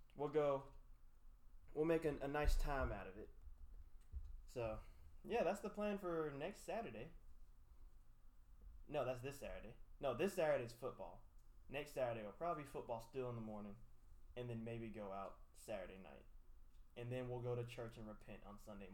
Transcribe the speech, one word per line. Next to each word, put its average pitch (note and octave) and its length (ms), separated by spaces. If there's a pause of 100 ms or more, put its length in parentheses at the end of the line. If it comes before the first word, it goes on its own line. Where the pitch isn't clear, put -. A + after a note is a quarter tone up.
(160)
We'll C#3+ 140
go, C#3+ 340 (1120)
we'll D3+ 120
make D#3+ 200
a, C#3+ 80 (100)
a C#3 60
nice D3 260
time C3 380
out F#2+ 180
of G2 80
it. - 80 (1300)
So, A2+ 220 (520)
yeah, G#3+ 160
that's F#3+ 160
the A3 80
plan G#3 300
for E3 420
next F3+ 260
Saturday. D#3+ 420 (1800)
No, C#3+ 140
that's B2 180
this C3+ 180
Saturday. F#2+ 340 (260)
No, C#3 140
this F3 200
Saturday D3+ 300
is A#2 160
football. F#2+ 400 (500)
Next C#3+ 240
Saturday A#2 300
will G2+ 140
probably D#3+ 260
be - 80
football A2+ 380
still B2+ 200
in A#2+ 60
the A2+ 60
morning, G#2 320 (640)
and B2 120
then A2+ 140
maybe A2+ 240
go G#2 260
out G2 200 (240)
Saturday F#2+ 440
night. C#2+ 220 (720)
And A#2+ 160
then B2+ 160
we'll B2 140
go B2 120
to A#2+ 100
church A#2+ 340
and A2 100
repent G#2 400
on G2+ 80 (100)
Sunday G2+ 280